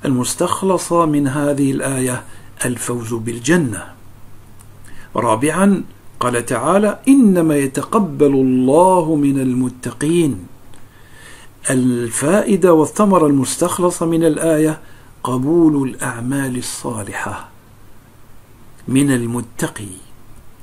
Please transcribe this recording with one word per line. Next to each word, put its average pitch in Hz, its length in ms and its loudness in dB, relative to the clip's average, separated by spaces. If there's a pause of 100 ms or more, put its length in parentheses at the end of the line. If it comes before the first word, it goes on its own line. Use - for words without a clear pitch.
المستخلصة 170 1000 0
من 147 220 0
هذه 143 440 0
الآية 131 520 -4 (420)
الفوز 120 480 -6
بالجنة. 117 800 -2 (1200)
رابعا، 156 680 2 (360)
قال 120 260 -2
تعالى: 180 640 0
"إنما 185 500 6
يتقبل 143 680 0
الله 143 880 4
من 139 240 2
المتقين". 127 1080 -2 (1200)
الفائدة 139 1040 2
والثمرة 160 540 4
المستخلصة 170 800 0
من 165 180 0
الآية 156 560 0 (440)
قبول 139 680 2
الأعمال 127 680 -4
الصالحة 104 920 -8 (1400)
من 139 240 2
المتقي. 120 840 -6 (680)